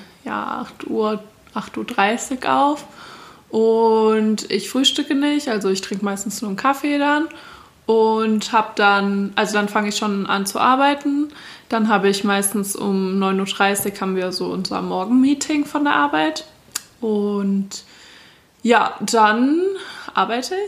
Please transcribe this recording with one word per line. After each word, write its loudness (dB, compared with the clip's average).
ja, -6
acht -16
Uhr, -2
acht -10
Uhr -4
dreißig -2
auf. 2
Und 2
ich -4
frühstücke 0
nicht, 0
also 0
ich 0
trinke -6
meistens -4
nur -6
einen -4
Kaffee 0
dann. 2
Und 2
hab 0
dann, 2
also 0
dann 0
fange 0
ich -4
schon -2
an -2
zu -4
arbeiten. 2
Dann 0
habe 2
ich 0
meistens -2
um -2
neun 0
Uhr -2
dreißig 0
haben -2
wir -2
so -4
unser -4
Morgenmeeting 2
von -2
der 2
Arbeit. 0
Und -2
ja, 2
dann 2
arbeite -2